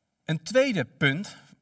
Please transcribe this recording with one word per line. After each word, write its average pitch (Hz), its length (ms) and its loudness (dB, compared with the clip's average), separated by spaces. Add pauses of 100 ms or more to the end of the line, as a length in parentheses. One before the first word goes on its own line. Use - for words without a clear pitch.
(260)
Een 160 180 -6
tweede 240 420 2
punt 151 520 -2 (240)